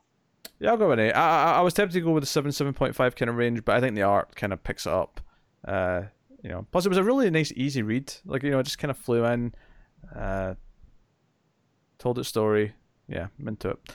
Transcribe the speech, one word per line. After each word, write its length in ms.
yeah, 120
I'll 60
go 120
with 100
an 80
eight. 60
I, 400
I, 60
I 20
was 140
tempted 200
to 60
go 120
with 100
the 60
seven, 240
seven 200
point 240
five 180
kind 140
of 80
range, 280
but 120
I 40
think 140
the 80
art 320
kind 180
of 120
picks 220
it 60
up. 280
Uh, 360
you 80
know, 220
plus 140
it 20
was 100
a 60
really 260
nice, 240
easy 280
read. 300
Like, 180
you 80
know, 80
it 60
just 140
kind 120
of 80
flew 260
in, 300
uh, 400
told 200
its 100
story. 460
Yeah, 180
I'm 100
into 220
it. 80